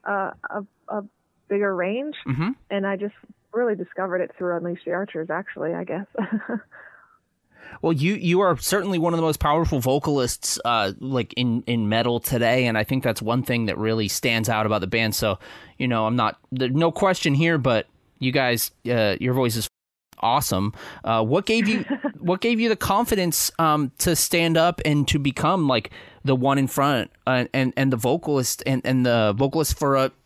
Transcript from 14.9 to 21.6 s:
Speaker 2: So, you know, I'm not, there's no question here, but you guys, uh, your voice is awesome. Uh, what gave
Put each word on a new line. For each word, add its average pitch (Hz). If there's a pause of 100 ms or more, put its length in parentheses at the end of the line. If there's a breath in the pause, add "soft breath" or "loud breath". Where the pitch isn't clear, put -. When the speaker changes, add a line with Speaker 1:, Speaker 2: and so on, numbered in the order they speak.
Speaker 2:
So, 104 (380 loud breath)
you 131
know, 113
I'm 113
not, 110 (140)
there's 127
no 165
question 180
here, 165
but 120 (320)
you 131
guys, 123 (160)
uh, 110
your 123
voice 123
is 113 (520)
awesome. 107 (300 loud breath)
Uh, 113
what 156
gave 220